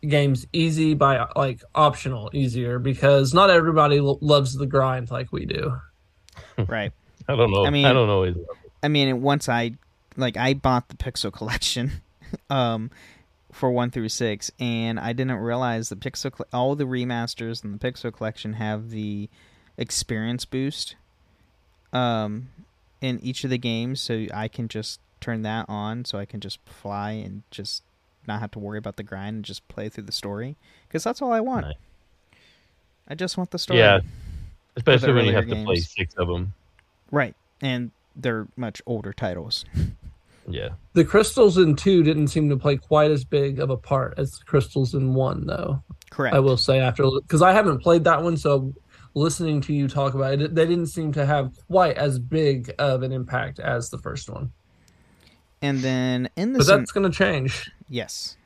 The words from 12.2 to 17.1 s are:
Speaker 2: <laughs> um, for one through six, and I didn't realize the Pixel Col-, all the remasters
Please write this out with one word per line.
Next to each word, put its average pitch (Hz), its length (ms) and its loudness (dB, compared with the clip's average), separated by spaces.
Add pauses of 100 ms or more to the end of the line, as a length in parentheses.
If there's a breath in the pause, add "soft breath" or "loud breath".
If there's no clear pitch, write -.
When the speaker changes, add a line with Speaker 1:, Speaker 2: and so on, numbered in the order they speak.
Speaker 2:
<laughs> - 280 -14
um, 117 400 -2 (600 soft breath)
for 127 200 -2
one 123 180 0
through 117 200 -4
six, 110 500 -4
and 117 400 -2
I 117 140 -4
didn't 127 240 -2
realize 117 520 -2
the - 60 -10
Pixel 131 360 -8
Col-, - 220 -10
all 127 220 2
the 147 100 -2
remasters 117 800 -4